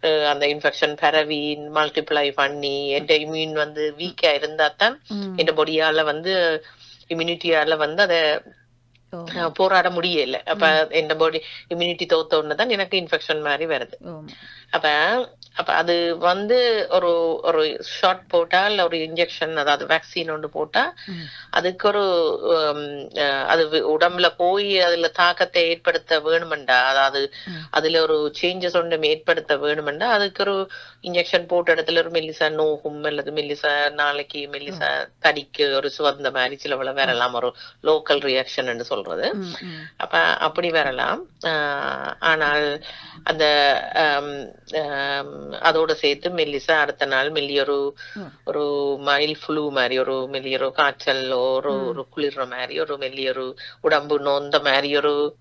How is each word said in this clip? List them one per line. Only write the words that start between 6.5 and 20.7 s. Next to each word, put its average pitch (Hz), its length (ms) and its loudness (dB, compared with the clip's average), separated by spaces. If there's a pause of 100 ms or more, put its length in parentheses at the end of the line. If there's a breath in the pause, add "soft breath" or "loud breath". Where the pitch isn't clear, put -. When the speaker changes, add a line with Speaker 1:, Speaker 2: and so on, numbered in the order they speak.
Speaker 1:
இம்யூனிட்டியால 165 680 0
வந்து 156 240 0
அதை, 165 380 2 (720)
Speaker 2:
ஓ. 170 140 -14 (100)
Speaker 1:
அ, 170 140 -2
போராட 185 400 4
முடியல. 170 440 -2
அப்ப 156 560 2
Speaker 2:
ம். - 40 -10
Speaker 1:
இந்த 156 220 0
பாடி 160 260 0 (280 loud breath)
இம்யூனிட்டி 175 360 -4
தோத்த 160 300 2
உடனே 151 200 0
தான் 220 140 0
எனக்கு 196 280 -2
இன்ஃபெக்ஷன் 160 440 -2
மாதிரி 147 240 -2
வருது. 139 280 -4 (100)
Speaker 2:
ஓ. 156 200 -14 (460 loud breath)
Speaker 1:
அப்ப, 156 460 2 (400)
அப்ப - 180 -2
அது 170 440 2
வந்து 208 720 2
ஒரு, 170 520 2
ஒரு 156 420 0
ஷாட் - 440 -2
போட்டால் 185 520 2
ஒரு 170 180 2
இன்ஜெக்ஷன், 160 580 -2
அதாவது 147 300 0
வேக்சின் 160 460 -2
ஒன்று 156 180 -6
போட்டா 214 440 -2 (140)